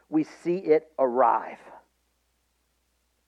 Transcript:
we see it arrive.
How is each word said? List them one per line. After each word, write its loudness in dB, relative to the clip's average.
we 0
see -6
it -4
arrive. 0